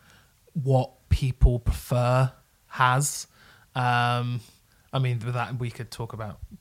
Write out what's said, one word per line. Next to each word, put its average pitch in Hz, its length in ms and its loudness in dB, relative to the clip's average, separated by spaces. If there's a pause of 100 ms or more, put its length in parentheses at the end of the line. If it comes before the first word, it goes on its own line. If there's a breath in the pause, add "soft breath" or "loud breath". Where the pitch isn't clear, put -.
(540 soft breath)
what 131 560 -2
people 127 500 2
prefer 127 720 2 (360)
has. 131 600 2 (480 soft breath)
Um, 120 640 0 (520 soft breath)
I 135 60 0
mean, 123 200 0
with 120 140 -6
that 123 260 -6
we 123 120 -6
could 113 200 -14
talk - 220 -12
about 107 260 -12 (220)